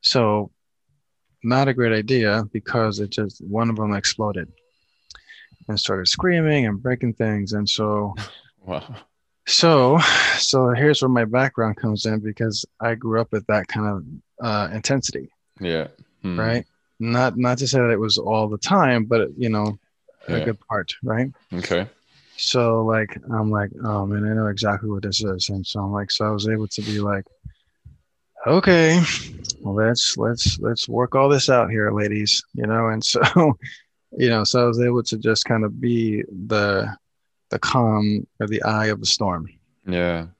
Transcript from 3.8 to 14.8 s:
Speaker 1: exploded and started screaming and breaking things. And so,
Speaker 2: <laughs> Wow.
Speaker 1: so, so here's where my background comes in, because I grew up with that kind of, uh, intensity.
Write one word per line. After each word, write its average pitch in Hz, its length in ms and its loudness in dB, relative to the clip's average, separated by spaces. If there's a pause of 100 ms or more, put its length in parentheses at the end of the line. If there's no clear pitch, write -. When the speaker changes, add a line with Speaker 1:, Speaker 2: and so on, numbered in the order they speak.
Speaker 1:
exploded 98 560 -4 (1160)
and 104 120 -4
started 95 280 -2
screaming 156 600 2
and 104 160 -2
breaking 127 300 0
things. 104 400 -2
And 104 140 0
so, 104 460 -2 (260)
Speaker 2:
<laughs> - 260 -20
Wow. 90 200 -6 (600)
Speaker 1:
so, 147 500 6 (400)
so 127 320 2
here's 139 320 4
where 135 80 2
my 120 160 4
background 117 520 0
comes 107 280 -2
in, 110 140 0
because 104 440 -4 (160)
I 117 140 -2
grew 113 260 -2
up 117 120 -2
with 104 160 -4
that 104 220 2
kind 107 180 -2
of, 120 580 -10
uh, 104 260 -2
intensity. 110 600 -4 (280)